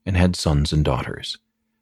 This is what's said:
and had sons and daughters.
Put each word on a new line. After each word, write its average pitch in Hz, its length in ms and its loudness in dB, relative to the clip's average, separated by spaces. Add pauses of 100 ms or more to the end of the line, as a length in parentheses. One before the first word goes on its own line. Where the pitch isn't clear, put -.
and 95 100 -2
had 90 220 4
sons 73 380 0
and 76 100 2
daughters. 62 540 -4 (440)